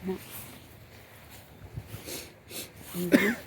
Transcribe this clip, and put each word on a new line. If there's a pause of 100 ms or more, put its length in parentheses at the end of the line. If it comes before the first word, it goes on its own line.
Na. (2750)
Ito
na. (140)